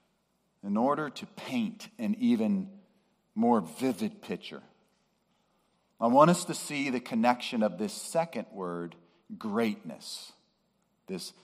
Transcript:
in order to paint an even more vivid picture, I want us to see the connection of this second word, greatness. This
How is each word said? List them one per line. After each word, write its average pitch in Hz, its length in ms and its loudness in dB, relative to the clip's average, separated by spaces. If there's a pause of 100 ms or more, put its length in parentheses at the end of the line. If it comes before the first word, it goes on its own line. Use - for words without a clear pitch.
(640)
in 101 120 0
order 143 340 2
to - 160 -12
paint - 640 -6 (100)
an 107 200 0
even 107 500 2 (640)
more 113 260 4
vivid 104 600 -4
picture, - 420 -10 (1400)
I 113 80 2
want 139 220 8
us 175 160 2
to 117 80 -6
see 139 360 -4
the 127 100 0
connection 120 640 2
of 92 140 0
this 104 160 -4
second 160 580 -4
word, 87 440 -6 (420)
greatness. - 920 -4 (760)
This 180 240 -10 (120)